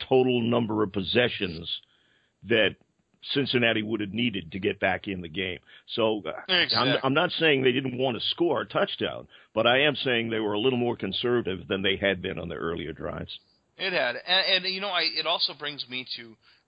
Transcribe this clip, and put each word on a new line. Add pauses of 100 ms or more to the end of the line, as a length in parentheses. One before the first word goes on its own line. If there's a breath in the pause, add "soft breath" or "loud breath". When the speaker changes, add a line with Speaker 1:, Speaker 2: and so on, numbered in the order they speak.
Speaker 1:
total
number
of
possessions (760 soft breath)
that (580)
Cincinnati
would
have
needed
to
get
back
in
the
game. (360 loud breath)
So,
uh, (160)
Speaker 2:
Exactly.
Speaker 1:
I'm,
I'm
not
saying
they
didn't
want
to
score
a
touchdown, (260 loud breath)
but
I
am
saying
they
were
a
little
more
conservative
than
they
had
been
on
the
earlier
drives. (400)
Speaker 2:
It
had, (100)
and,
and,
you
know,
I,
it
also
brings
me
to (320 soft breath)